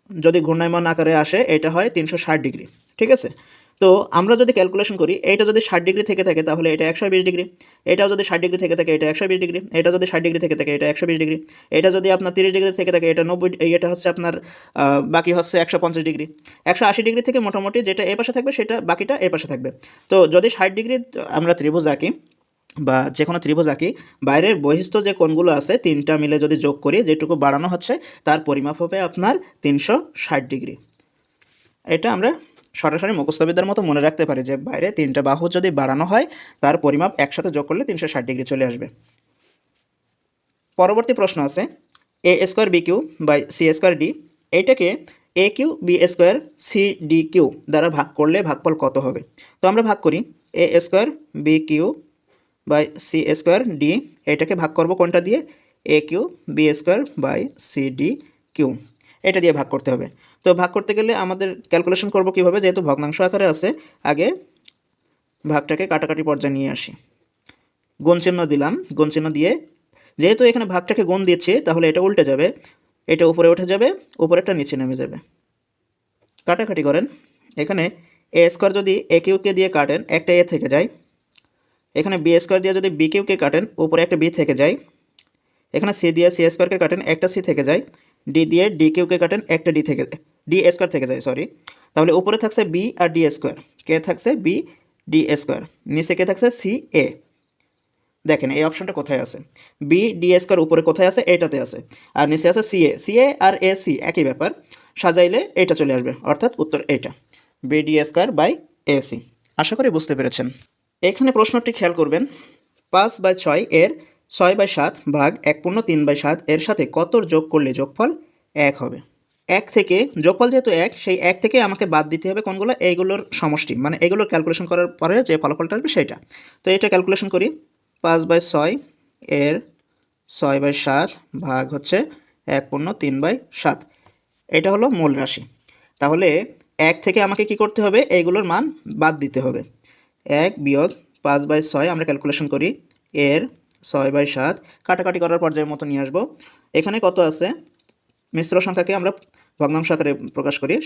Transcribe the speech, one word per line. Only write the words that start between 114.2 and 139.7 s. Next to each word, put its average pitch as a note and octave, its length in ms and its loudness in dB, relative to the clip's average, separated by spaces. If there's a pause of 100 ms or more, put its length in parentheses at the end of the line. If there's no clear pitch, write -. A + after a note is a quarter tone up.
ছয় F#3+ 280 2
বাই G3 160 2
সাত D3+ 180 0 (220)
ভাগ D3 160 2 (200)
এক D3+ 120 0
পূর্ণ F3+ 140 -2 (120)
তিন D#3+ 180 2
বাই C#3+ 160 0
সাত D3+ 140 0 (160)
এর D#3 140 0
সাথে G#3 160 -2 (140)
কত E3+ 160 -2 (180)
যোগ D#3 120 2 (100)
করলে C#3+ 260 0
যোগফল C#3+ 300 -2 (460)
এক C#3+ 280 0
হবে? B2 140 -8 (520)
এক F#3+ 160 0 (100)
থেকে, F#3+ 220 2 (280)
যোগফল F#3+ 280 4
যেহেতু B3+ 180 2 (120)
এক, G3+ 80 -2 (120)
সেই F#3 140 0 (120)
এক F#3 140 0
থেকে A3+ 140 2 (100)
আমাকে G3 260 -4
বাদ D#3 200 2
দিতে E3 180 -6
হবে G#3 160 -4
কোনগুলো? G3 240 -4 (180)
এইগুলোর F#3+ 320 -2 (180)
সমষ্টি, D3+ 340 -2 (100)
মানে D3+ 120 -2 (100)
এইগুলোর G#3 260 2
ক্যালকুলেশন E3 400 -2
করার F3 160 0 (120)
পরে E3+ 160 0 (120)
যে E3 140 2
ফলাফলটা D#3 340 -2
আসবে D4+ 200 -6
সেটা। C#3 200 -2 (480)
তো - 120 -2
এটা G3 160 0
ক্যালকুলেশন F#3 420 0
করি, F#3 140 0 (560)
পাঁচ E3 260 2
বাই E3+ 100 4 (120)
ছয় D#3+ 220 0 (680)
এর D3 140 0 (720)
ছয় C#3 340 -2
বাই C#3+ 100 0 (120)
সাত C#3+ 240 0 (380)
ভাগ C3 160 -2 (120)
হচ্ছে D#3+ 220 -2 (500)
এক C#3 220 -2
পূর্ণ D3 180 -6 (140)
তিন C#3 220 -2
বাই F#3 120 0 (260)
সাত, - 180 0 (720)
এটা D#3+ 240 2
হলো G#3+ 120 2 (140)
মূল D3+ 120 2 (100)
রাশি। - 200 -6 (600)
তাহলে D#3+ 260 2 (600)
এক E3+ 60 2 (100)
থেকে G#3+ 220 2
আমাকে G3+ 220 -2
কি G#3 120 -2
করতে G#3 240 -2
হবে? G#3 140 4 (180)
এইগুলোর F3+ 340 0
মান G3+ 120 0 (380)
বাদ D#3+ 120 4 (100)
দিতে C3 220 -4
হবে। C3 160 -4 (840)